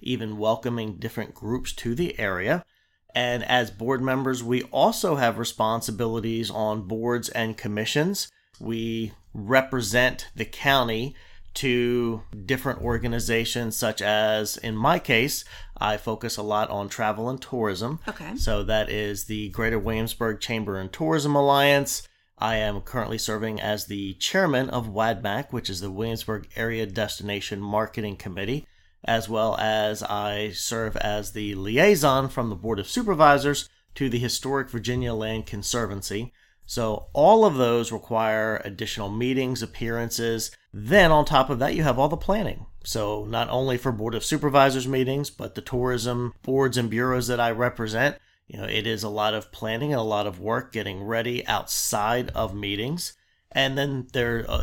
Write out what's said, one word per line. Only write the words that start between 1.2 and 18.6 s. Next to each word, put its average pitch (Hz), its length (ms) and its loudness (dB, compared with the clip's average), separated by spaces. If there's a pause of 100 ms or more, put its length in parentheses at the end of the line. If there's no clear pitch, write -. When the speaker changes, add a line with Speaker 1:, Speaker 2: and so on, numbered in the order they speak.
Speaker 1:
groups 123 420 -4
to 117 200 -4
the 165 240 -2
area. 104 460 0 (500)
And 123 300 0
as 120 260 2
board 117 320 -2
members, 131 400 0
we 120 220 0
also 175 520 2
have 117 220 2
responsibilities 113 1120 -2
on 107 320 -2
boards 117 480 -2
and 113 260 -2
commissions. 113 720 0 (300)
We 113 520 -4 (200)
represent 123 1040 2
the 113 80 -4
county 131 720 0 (400)
to 120 680 0 (220)
different 131 380 -2
organizations, 117 920 0
such 110 260 -2
as, 107 560 2
in 110 180 -4
my 147 220 2
case, 135 460 2 (340)
I 107 180 0
focus 110 400 -6
a 107 60 -6
lot 107 260 0
on 101 220 -6
travel 110 400 -2
and 131 100 -8
tourism. 113 640 -4
Speaker 2:
Okay. 190 300 -8
Speaker 1:
So 104 280 2